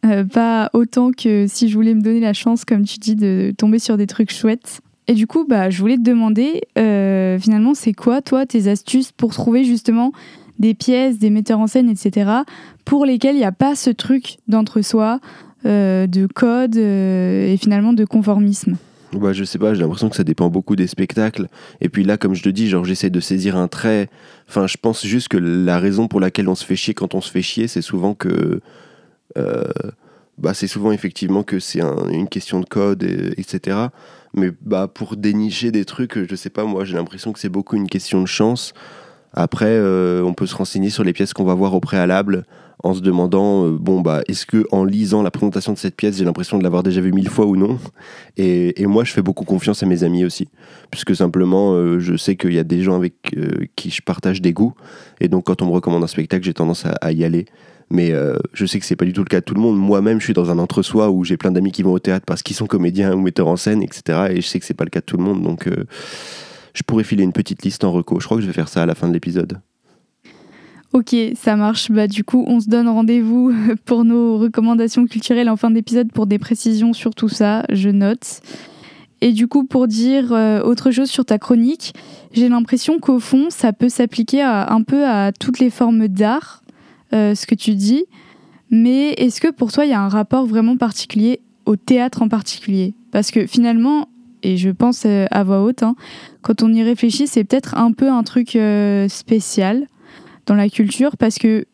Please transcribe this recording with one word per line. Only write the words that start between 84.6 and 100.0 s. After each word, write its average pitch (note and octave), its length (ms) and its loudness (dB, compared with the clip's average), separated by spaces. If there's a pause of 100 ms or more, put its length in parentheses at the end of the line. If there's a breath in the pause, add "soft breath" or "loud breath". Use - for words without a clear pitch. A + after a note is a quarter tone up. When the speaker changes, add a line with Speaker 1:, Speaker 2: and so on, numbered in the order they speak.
Speaker 1:
un A3 100 2
peu C#4 240 0
à G3+ 260 2
toutes - 280 -4
les B3+ 100 4
formes A3+ 380 2
d'art, G#3+ 540 -2 (500 soft breath)
euh, G#3 240 2
ce - 100 -8
que - 80 2
tu G#3+ 200 0
dis. A3 300 2 (640 soft breath)
Mais B3+ 420 4
est-ce - 280 0
que E4 100 2
pour A#3 220 -2
toi, D4 120 2
il D4 60 2
y B3+ 40 2
a G#3 60 2
un G3 80 0
rapport G#3+ 380 0
vraiment A3+ 300 2
particulier A3+ 640 0 (260)
au G#3+ 100 2
théâtre B3 460 0
en A3 60 2
particulier ? G3 640 -2 (180)
Parce G#3 180 0
que - 160 2
finalement, A#3+ 640 2 (360)
et F#3 140 0
je F#3 120 0
pense, A#3+ 360 0
euh, G3+ 260 2
à G3+ 100 2
voix G3 200 2
haute, A#3+ 200 0
hein, A#3 140 0 (460 loud breath)
quand A3+ 200 0
on A3+ 100 4
y A3+ 120 2
réfléchit, A#3+ 420 0
c'est A#3+ 160 0
peut-être - 340 -2
un A#3 140 2
peu C4 200 2
un B3 120 2
truc, A#3+ 320 -2
euh, G#3 540 2
spécial G#3+ 800 0 (580 loud breath)